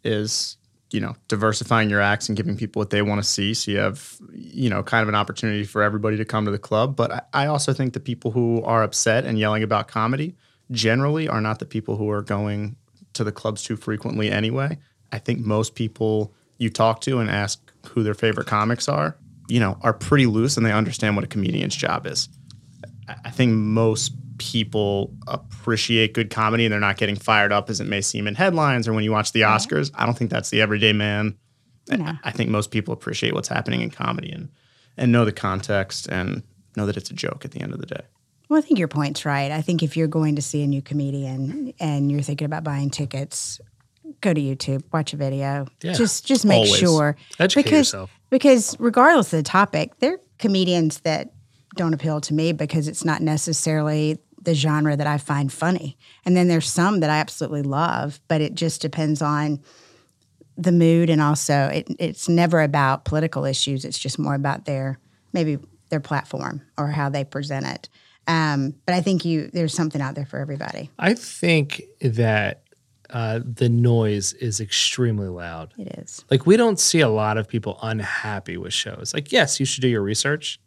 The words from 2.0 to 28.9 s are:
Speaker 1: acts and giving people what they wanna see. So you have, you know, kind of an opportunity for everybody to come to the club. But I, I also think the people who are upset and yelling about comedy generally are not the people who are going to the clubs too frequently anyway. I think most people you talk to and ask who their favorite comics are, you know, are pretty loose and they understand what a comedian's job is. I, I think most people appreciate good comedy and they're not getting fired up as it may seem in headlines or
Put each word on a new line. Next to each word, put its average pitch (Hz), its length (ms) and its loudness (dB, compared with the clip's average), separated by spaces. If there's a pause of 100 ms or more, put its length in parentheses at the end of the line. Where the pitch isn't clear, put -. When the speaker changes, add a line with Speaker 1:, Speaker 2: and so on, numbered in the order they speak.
Speaker 1:
acts 101 280 2
and 107 80 -2
giving 98 200 -4
people 110 240 -6
what 101 100 -4
they 104 120 2
wanna 101 220 0
see. 101 280 -2
So 110 200 -4
you 101 60 0
have, 104 380 -4 (160)
you - 380 -4
know, 98 140 -2
kind 113 180 2
of 107 60 0
an 104 80 -2
opportunity 104 480 -2
for 104 180 -2
everybody 107 360 0
to 110 60 -2
come 107 200 -2
to 104 80 -2
the 104 60 -4
club. 120 380 0
But 117 160 0
I, - 100 -6 (120)
I 139 120 2
also 143 260 0
think 127 220 -2
the - 60 -6
people 120 300 -6
who 117 320 0
are 113 220 2
upset 113 400 0
and 110 140 -2
yelling 107 260 2
about 104 240 -2
comedy 135 480 -4 (340)
generally 131 580 2
are 110 120 -2
not 110 180 -2
the - 80 -10
people 110 300 -6
who 107 140 -2
are 104 120 -2
going 104 540 -4 (380)
to 120 100 -2
the 104 80 -4
clubs 107 300 -6
too 113 140 -6
frequently 107 540 -4
anyway. 127 480 -2 (340)
I 113 60 -8
think 123 220 -2
most 110 340 0
people 107 600 -2 (240)
you 113 120 0
talk 113 320 2
to 131 160 0
and 110 120 0
ask 101 280 -2 (300)
who 117 140 -2
their 104 120 0
favorite - 320 0
comics 110 420 0
are, 151 280 -2 (320)
you 117 120 2
know, 95 220 0
are 113 120 2
pretty 139 320 2
loose 117 300 2
and 113 80 2
they 110 80 2
understand 107 440 0
what 98 80 -2
a - 40 -8
comedian's 98 460 -2
job - 320 -2
is. - 220 -4 (800)
I, 107 80 -12 (100)
I 117 40 -8
think 123 220 2
most 110 600 2 (260)
people 104 720 -2 (140)
appreciate 113 880 0
good 110 160 -2
comedy 113 340 2
and 107 80 0
they're 104 60 0
not 101 180 2
getting 104 200 0
fired 104 340 4
up 101 200 2
as 104 100 -4
it - 80 -6
may 101 120 -2
seem 104 280 -4
in 101 80 -4
headlines 147 500 2
or 113 60 -2